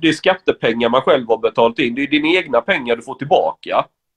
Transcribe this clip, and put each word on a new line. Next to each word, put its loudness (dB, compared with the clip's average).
det 2
är 4
skattepengar 0
man 2
själv 0
har 0
betalt 0
in. -2
Det -4
är -2
dina 0
egna 0
pengar -2
du -16
får -14
tillbaka. -2